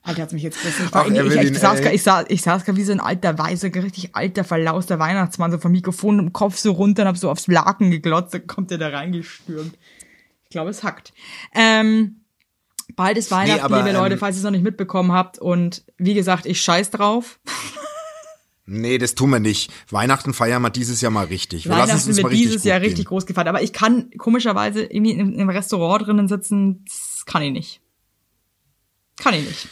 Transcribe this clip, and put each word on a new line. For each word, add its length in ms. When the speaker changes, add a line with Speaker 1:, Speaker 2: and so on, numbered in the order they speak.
Speaker 1:
Alter, 200
hat's 100
mich 100
jetzt 180
gerissen. 240
Ich 80
war 80
Speaker 2:
Ach, 60
Speaker 1:
irgendwie, 200
ich, 80
Speaker 2:
Evelyn, 180
Speaker 1:
ich 60
saß 200
Speaker 2:
ey. 40
Speaker 1:
grad, 100
ich 100
sa-, 260
ich 120
saß 240
grad 120
wie 60
so 100
ein 80
alter, 360
weiser, 380
richtig 400
alter, 300
verlauster 540
Weihnachtsmann, 520
so 60
vom 160
Mikrofon 460
im 140
Kopf 240
so 140
runter 320
und 60
hab 80
so 120
aufs 180
Laken 440
geglotzt, 420
dann 140
kommt 240
der 60
da 120
reingestürmt. 880
Ich 40
glaube, 220
es 120
hackt. 300
Ähm, 680
bald 220
ist 140
Speaker 2:
Nee, 60
Speaker 1:
Weihnachten, 240
Speaker 2:
aber, 220
Speaker 1:
liebe 140
Leute, 180
Speaker 2:
ähm, 40
Speaker 1:
falls 160
ihr's 80
noch 80
nicht 120
mitbekommen 500
habt. 260
Und 440
wie 160
gesagt, 340
ich 140
scheiß 300
drauf. 540
<laughs> 40
Speaker 2:
Nee, 320
das 160
tun 160
wir 120
nicht. 280
Weihnachten 440
feiern 280
wir 80
dieses 320
Jahr 100
mal 140
richtig. 400
Wir 100
lassen 60
es 80
Speaker 1:
Weihnachten 180
Speaker 2:
uns 80
Speaker 1:
wird 80
Speaker 2:
mal 60
richtig 180
Speaker 1:
dieses 140
Speaker 2:
gut 80
Speaker 1:
Jahr 100
Speaker 2:
gehen. 80
Speaker 1:
richtig 200
groß 180
gefeiert. 240
Aber 120
ich 120
kann 440
komischerweise 680
irgendwie 260
in, 260
im 120
Restaurant 580
drinnen 220
sitzen, 560
das 400
kann 180
ich 80
nicht. 300
Kann 160
ich 120
nicht. 260